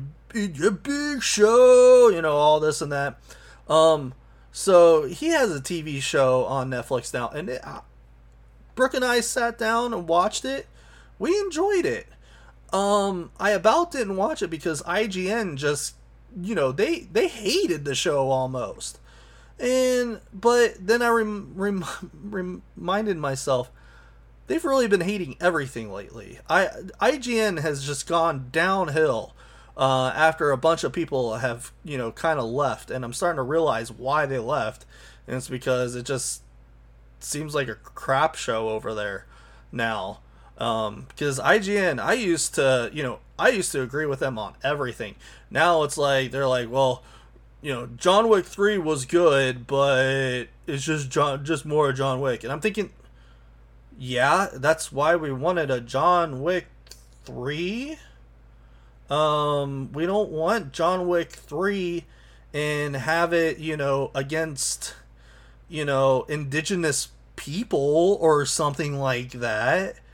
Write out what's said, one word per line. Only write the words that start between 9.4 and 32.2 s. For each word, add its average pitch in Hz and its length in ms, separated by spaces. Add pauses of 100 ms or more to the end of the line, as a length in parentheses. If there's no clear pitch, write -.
down 233 360
and 175 140
watched 180 360
it. 269 220 (540)
We 339 180
enjoyed 381 480
it. 113 220 (640)
Um, 196 680
I 202 120
about 233 420
didn't 202 240
watch 262 260
it 175 60
because 160 360
I 202 220
G 185 240
N 208 260
just, 143 380 (480)
you 208 140
know, 135 160
they, 277 400
they 240 160
hated 214 560
the 139 100
show 139 360
almost. 131 680 (640)
And, 247 600 (140)
but 233 400 (100)
then 226 160
I 240 100
rem-, 214 440
rem-, 190 300 (280)
<laughs> - 0 (640)
reminded 185 420
myself, 135 520 (760)
they've 311 180
really 269 240
been 190 140
hating 180 380
everything 135 520
lately. 98 460 (100)
I, 170 200 (300)
I 269 200
G 240 200
N 190 200
has 143 260
just 143 220
gone 165 440
downhill, 160 840 (420)
uh, 131 380
after 156 360
a 135 60
bunch 160 260
of 135 100
people 127 440
have, 120 340 (140)
you 147 120
know, 117 140
kinda 156 320